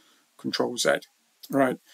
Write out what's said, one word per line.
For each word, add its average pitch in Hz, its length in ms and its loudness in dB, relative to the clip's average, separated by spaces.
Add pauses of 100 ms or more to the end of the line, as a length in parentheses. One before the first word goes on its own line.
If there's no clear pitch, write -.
(360)
control 123 400 -2
Z. - 220 2 (500)
Right, 131 300 2 (160)